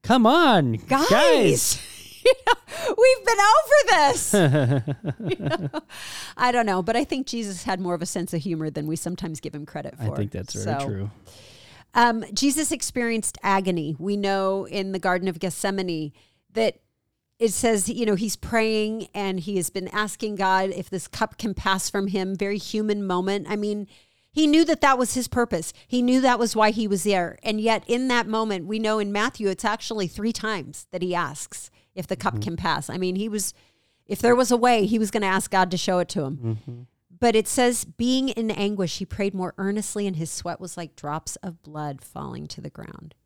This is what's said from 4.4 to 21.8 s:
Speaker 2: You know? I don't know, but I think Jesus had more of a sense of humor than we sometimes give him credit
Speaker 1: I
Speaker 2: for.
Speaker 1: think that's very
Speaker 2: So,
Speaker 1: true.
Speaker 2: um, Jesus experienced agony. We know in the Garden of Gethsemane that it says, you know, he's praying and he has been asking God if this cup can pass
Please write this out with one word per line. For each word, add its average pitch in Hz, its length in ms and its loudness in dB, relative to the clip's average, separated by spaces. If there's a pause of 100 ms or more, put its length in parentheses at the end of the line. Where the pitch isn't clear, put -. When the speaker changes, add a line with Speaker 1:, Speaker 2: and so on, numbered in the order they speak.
Speaker 2:
You 180 120 -2 (120)
know? 180 200 -4 (680)
I 247 160 2
don't 233 140 2
know, 185 160 0
but 226 140 0
I 262 80 0
think 269 220 -4
Jesus 208 380 -8
had 185 160 -4
more 175 140 -2
of 160 80 -6
a 175 40 -6
sense 170 280 -6
of 165 80 -2
humor 160 280 -4
than 151 160 -6
we 160 100 -4
sometimes 170 440 -8
give 147 140 -12
him 147 120 -10
credit - 340 -12
Speaker 1:
I 110 60 -4
Speaker 2:
for. - 100 -4
Speaker 1:
think 101 160 -4
that's 90 220 -10
very 104 260 -4
Speaker 2:
So, 139 60 -6
Speaker 1:
true. 101 240 -6 (840)
Speaker 2:
um, 233 300 4 (100)
Jesus 285 380 2
experienced 233 680 -2
agony. 185 560 0
We 202 180 -2
know 196 500 0
in 196 260 -4
the 190 60 -4
Garden 185 300 0
of 165 100 -4
Gethsemane 180 720 -4 (400)
that 220 280 -2 (580)
it 226 140 2
says, 220 360 2
you 226 180 -2
know, 208 100 2
he's 202 200 -4
praying 220 760 -2
and 196 260 -4
he 196 160 -6
has 175 140 -2
been 185 180 -8
asking 214 480 -4
God 190 340 2
if - 200 -10
this 185 160 -8
cup - 320 -6
can 208 160 -4
pass 196 340 0